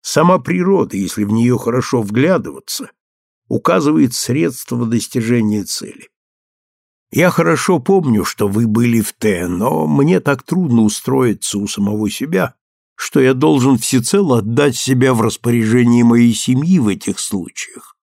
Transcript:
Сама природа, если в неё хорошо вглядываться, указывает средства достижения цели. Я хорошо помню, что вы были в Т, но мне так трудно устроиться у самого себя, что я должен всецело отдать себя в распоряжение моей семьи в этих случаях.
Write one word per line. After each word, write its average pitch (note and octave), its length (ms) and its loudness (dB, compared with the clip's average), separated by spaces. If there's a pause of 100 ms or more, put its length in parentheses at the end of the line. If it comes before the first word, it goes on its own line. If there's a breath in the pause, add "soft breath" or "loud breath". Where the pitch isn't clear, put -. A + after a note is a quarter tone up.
Сама F3 380 2
природа, F3+ 560 -2
если G2 300 -4
в G#2 60 -4
неё A#2 260 2
хорошо A#2+ 440 -2
вглядываться, A2 880 -4 (580)
указывает D3+ 640 2
средства B2 720 -4
достижения A2 800 -2
цели. - 420 -12 (1040)
Я E3+ 200 2
хорошо E3 480 0
помню, B2+ 460 2
что - 240 -4
вы A2+ 180 0
были A#2 320 2
в - 140 -4
Т, F#2 340 -2
но A2+ 400 -2
мне D3+ 320 2
так C#3 240 -2
трудно D3+ 380 0
устроиться A#2 760 -2
у G2+ 80 -2
самого G#2 440 -4
себя, B2 460 -4 (400)
что - 260 -2
я C3 120 4
должен C3+ 440 2
всецело C3 600 0
отдать A#2+ 360 0
себя C3 380 2
в A2+ 80 0
распоряжение A#2+ 840 2
моей A#2 300 4
семьи C#3+ 440 0
в A2 120 2
этих F#2+ 300 -4
случаях. - 840 -10